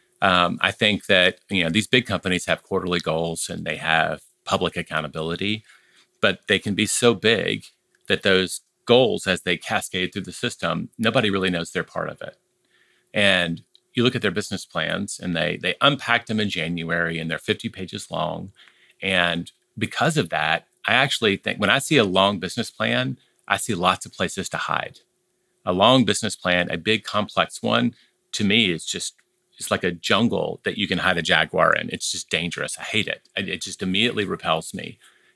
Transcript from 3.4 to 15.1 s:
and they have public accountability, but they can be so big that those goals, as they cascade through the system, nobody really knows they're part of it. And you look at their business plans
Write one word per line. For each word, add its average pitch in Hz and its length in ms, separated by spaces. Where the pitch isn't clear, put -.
and 85 160
they 80 100
have 80 460
public 92 320
accountability, 82 840
but 95 260
they 98 120
can 104 160
be 110 120
so 120 260
big 104 520
that 95 160
those 92 380
goals, 117 420
as 90 140
they 87 160
cascade - 540
through 98 120
the 90 80
system, 85 640
nobody 113 320
really 95 200
knows 85 220
they're 90 120
part 82 260
of - 120
it. - 160
And 92 500
you 120 100
look 123 120
at - 60
their 101 100
business 98 340
plans 85 540